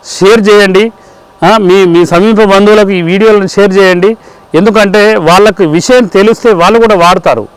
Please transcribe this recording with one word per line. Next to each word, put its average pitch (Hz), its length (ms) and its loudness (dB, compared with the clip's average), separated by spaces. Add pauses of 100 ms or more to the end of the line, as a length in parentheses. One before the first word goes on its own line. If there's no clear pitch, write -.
(160)
షేర్ 214 340 0
చేయండి. 208 420 2 (560)
ఆ, 220 100 2
మీ, 190 280 2
మీ 170 200 0
సమీప 208 380 0 (100)
బంధువులకు 208 360 2
ఈ 185 120 -4
వీడియోలను 196 460 0
షేర్ 196 300 -2
చేయండి. 190 400 0 (380)
ఎందుకంటే 208 600 0
వాళ్ళకు 190 480 0
విషయం 180 420 0
తెలిస్తే 208 460 0 (100)
వాళ్ళు 202 180 0
కూడా 220 160 0
వాడతారు. 170 500 -2 (120)